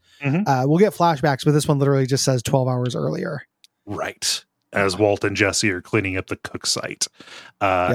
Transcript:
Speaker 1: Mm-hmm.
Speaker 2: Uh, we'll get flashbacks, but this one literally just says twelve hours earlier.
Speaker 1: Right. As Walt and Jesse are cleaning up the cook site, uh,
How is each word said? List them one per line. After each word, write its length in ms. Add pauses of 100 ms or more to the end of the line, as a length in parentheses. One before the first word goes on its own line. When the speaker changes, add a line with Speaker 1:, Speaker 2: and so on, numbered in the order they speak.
(220)
Speaker 1:
Mm-hmm. 240
Speaker 2:
Uh, 220
we'll 100
get 160
flashbacks, 520
but 80
this 140
one 120
literally 260
just 200
says 180
twelve 240
hours 280
earlier. 480 (440)
Speaker 1:
Right. 560 (300)
As 240
Walt 280
and 100
Jesse 360
are 100
cleaning 340
up 120
the 100
cook 280
site, 400 (540)
uh, 360